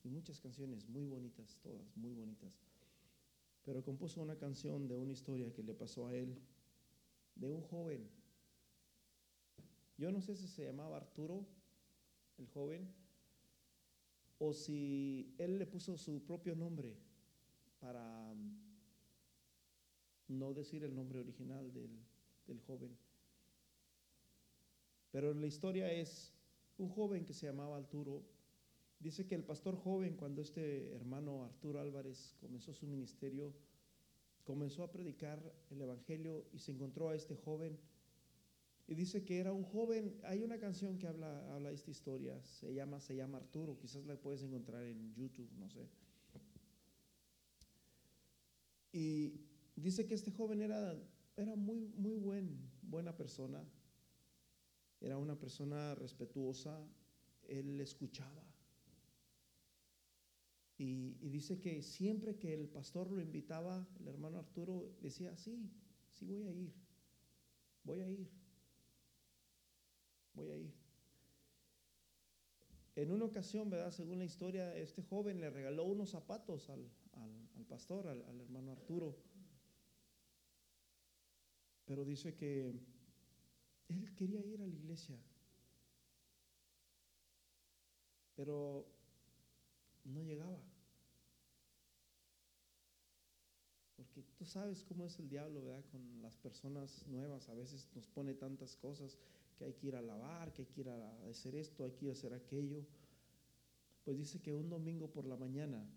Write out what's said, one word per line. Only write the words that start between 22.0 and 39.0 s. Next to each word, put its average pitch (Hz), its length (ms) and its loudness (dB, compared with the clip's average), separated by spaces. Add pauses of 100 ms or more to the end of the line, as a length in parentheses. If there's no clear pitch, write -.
del 120 140 -6
joven. 127 360 -8 (2250)
Pero 143 220 8
la 147 120 4
historia 185 460 4
es - 420 0 (440)
un 185 120 4
joven 196 360 4
que - 80 -6
se 151 140 -2
llamaba 143 280 0
Arturo. 143 480 -2 (800)
Dice 160 240 0
que 190 100 2
el 160 80 2
pastor 180 320 0
joven, 185 400 6
cuando 143 260 0
este 147 520 0
hermano 131 500 0
Arturo 143 360 -2
Álvarez 139 600 -4
comenzó 127 340 -6
su - 120 -6
ministerio, 139 680 -2 (920)
comenzó 143 380 2
a 170 80 -2
predicar 156 500 -2 (280)
el 139 120 -4
evangelio 156 720 -2
y 131 60 -6
se - 120 -4
encontró 139 380 2
a 156 60 4
este 151 200 -2
joven. 156 420 0 (1120)
Y 160 80 2
dice 180 280 4